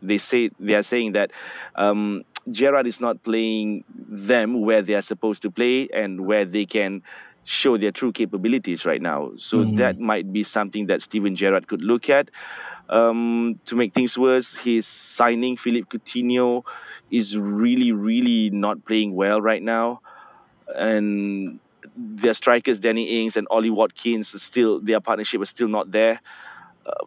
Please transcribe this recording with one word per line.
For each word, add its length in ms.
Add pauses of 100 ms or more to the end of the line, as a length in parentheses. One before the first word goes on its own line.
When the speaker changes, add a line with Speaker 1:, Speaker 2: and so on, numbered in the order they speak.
Speaker 1:
they 180
say, 320 (100)
they 140
are 80
saying 300
that, 200 (420)
um, 500 (260)
Gerrard 360
is 140
not 220
playing 640 (120)
them 640
where 220
they 120
are 80
supposed 400
to 80
play 440
and 320
where 180
they 220
can 360 (400)
show 360
their 120
true 220
capabilities 720
right 180
now. 360
So 260
Speaker 2:
Mm-hmm. 120
Speaker 1:
that 220
might 320
be 120
something 440
that 160
Steven 320
Gerrard 340
could 140
look 280
at. 200 (600)
Um, 760
to 120
make 180
things 240
worse, 360
his 320
signing, 680
Philippe 320
Coutinho, 800 (440)
is 280
really, 540
really 580
not 340
playing 300
well 260
right 220
now. 400 (720)
And 840 (380)
their 380
strikers, 440
Danny 440
Ings 160
and 120
Ollie 200
Watkins, 640
are 40
still, 420
their 200
partnership 400
is 80
still 200
not 240
there. 280 (640)
Uh, 80 (140)